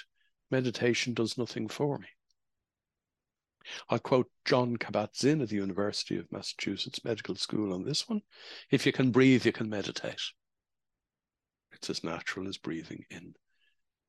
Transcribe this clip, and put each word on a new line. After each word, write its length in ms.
Meditation 640
does 240
nothing 320
for 300
me." 100
I'll 80
quote 320
John 320
Kabat-Zinn 640
of 80
the 60
University 600
of 160
Massachusetts 720
Medical 300
School 400
on 100
this 240
one. 140
"If 160
you 60
can 200
breathe, 320
you 80
can 160
meditate. 540
It's 180
as 120
natural 460
as 80
breathing 540
in 240